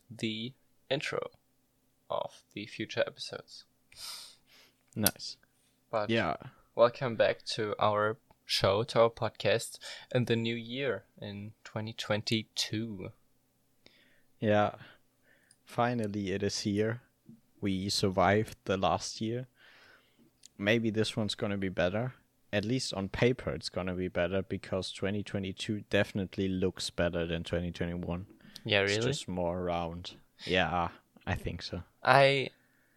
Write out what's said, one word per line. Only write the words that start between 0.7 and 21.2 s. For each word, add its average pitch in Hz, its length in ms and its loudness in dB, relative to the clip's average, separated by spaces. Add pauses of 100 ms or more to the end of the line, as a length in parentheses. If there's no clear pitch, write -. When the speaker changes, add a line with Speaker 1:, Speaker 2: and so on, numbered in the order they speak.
Speaker 1:
intro - 400 -2 (800)
of - 320 -4 (100)
the 104 140 -10
future - 400 -4
episodes. - 580 -14 (1300)
Speaker 2:
Nice. - 420 -2 (540)
Speaker 1:
But 107 200 -2
Speaker 2:
Yeah. 107 260 0 (380)
Speaker 1:
welcome 117 420 2
back 98 280 2 (120)
to 107 220 -2
our 107 400 2 (260)
show, - 400 2
to - 180 2
our 117 80 8
podcast - 680 0 (360)
in 123 120 4
the 117 100 4
new 113 180 0
year 117 500 -4 (160)
in 104 320 -10 (120)
twenty 110 280 -6
twenty-two. 107 1200 -2 (1300)
Speaker 2:
Yeah. 104 380 4 (880)
Finally, 107 680 -2
it 98 100 -2
is 101 180 0
here. 110 400 0 (600)
We 98 280 0
survived 98 680 4 (100)
the 98 100 2
last 92 440 0
year. 120 280 -4 (1120)
Maybe 113 320 2
this 107 260 0
one's 104 180 -2